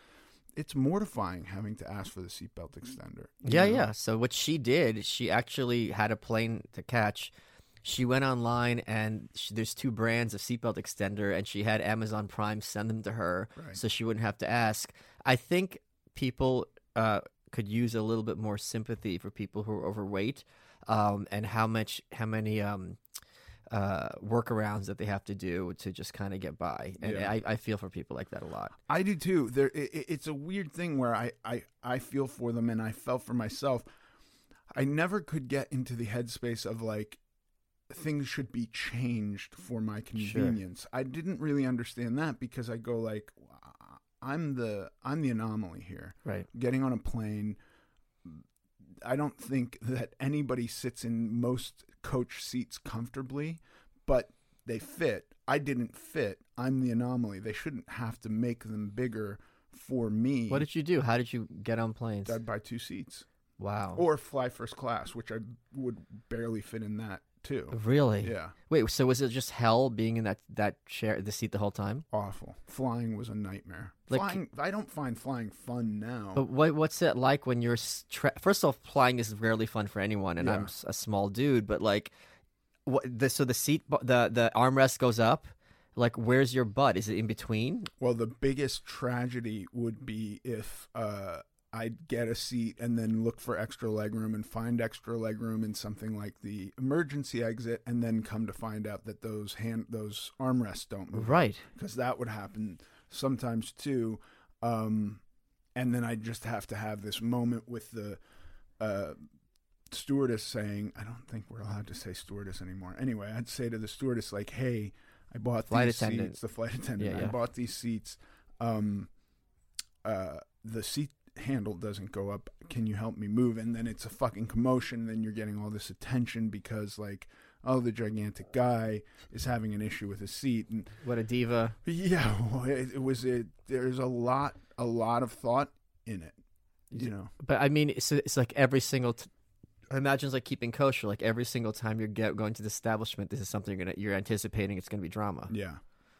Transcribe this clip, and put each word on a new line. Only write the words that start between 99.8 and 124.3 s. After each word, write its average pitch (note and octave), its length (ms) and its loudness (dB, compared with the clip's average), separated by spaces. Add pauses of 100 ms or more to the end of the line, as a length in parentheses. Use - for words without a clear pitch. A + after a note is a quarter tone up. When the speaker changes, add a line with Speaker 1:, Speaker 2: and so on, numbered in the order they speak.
Speaker 1:
those G#2+ 520 -8
armrests B2+ 500 2
don't G2 240 -8
move. A2+ 160 -2
Speaker 2:
Right. C#3 260 6 (240)
Speaker 1:
'Cause G3 140 -8
that B2 240 0
would A#2+ 100 -2
happen G#2 520 -6 (320)
sometimes A#2+ 600 -2
too. A#2 480 -2 (440)
Um, A2 560 0 (560)
and B2+ 180 2
then A#2+ 100 2
I'd A#2 200 -4
just A2+ 200 -6
have A2+ 240 -4
to - 80 -8
have G#2+ 280 -6
this G#2 180 -6
moment A#2 480 0
with A#2 220 -10
the, G#2 260 -8 (640)
uh, G2+ 320 -2 (800)
stewardess C3 500 0
saying, G#2 580 -4
"I G#2 40 -8
don't A#2+ 240 -14
think A2 220 -10
we're A2+ 120 -12
allowed G#2 260 -6
to - 60 -12
say F2+ 200 -10
stewardess G2 500 -10
anymore." F#2 360 -10
Anyway, A2 320 -2
I'd A2+ 160 -6
say A#2+ 220 -4
to A2+ 80 -4
the G#2+ 100 -6
stewardess, B2 460 -2
like, G2+ 180 -4
"Hey, A2+ 420 -2 (420)
I - 20 -8
bought A2 300 0
Speaker 2:
Flight A#2 180 6
Speaker 1:
these A#2 160 2
Speaker 2:
attendant. A2 300 0
Speaker 1:
seats." - 100 -14
The A2+ 60 -6
flight A2+ 260 -4
attendant. G#2 380 -2
Speaker 2:
Yeah, F#2 60 -2
Speaker 1:
"I F#2 40 0
Speaker 2:
yeah. F#2+ 60 0
Speaker 1:
bought A#2+ 260 0
these B2 220 -4
seats. A2+ 420 -4 (420)
Um, G#2+ 500 0 (960)
uh, F#2+ 320 -2 (260)
the A2 200 -6
seat D3 260 -2 (280)
handle G#2+ 360 -2
doesn't F#2+ 380 -8
go G2+ 180 -4
up. G2+ 200 -8 (200)
Can A#2 180 -2
you G#2+ 80 -2
help A2 220 -4
me G#2 100 -6
move?" A2+ 300 4
And A2+ 180 -2
then A2+ 120 -4
it's A2 180 -8
a A#2 40 -8
fucking A#2 380 -2